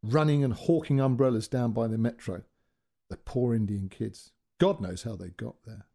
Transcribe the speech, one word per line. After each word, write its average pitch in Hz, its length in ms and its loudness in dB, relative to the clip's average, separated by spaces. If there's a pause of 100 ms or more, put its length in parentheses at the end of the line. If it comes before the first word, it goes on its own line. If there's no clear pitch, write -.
running 143 420 4
and 123 100 0
hawking 156 460 2
umbrellas 127 480 2
down 120 240 0
by 117 140 0
the 110 120 -2
metro. 113 440 -2 (680)
The - 80 -12
poor 123 380 -2
Indian 101 340 -2
kids. - 440 -10 (260)
God 185 220 2
knows 98 220 -8
how 110 140 -8
they 90 140 -12
got 110 340 -14
there. 104 300 -18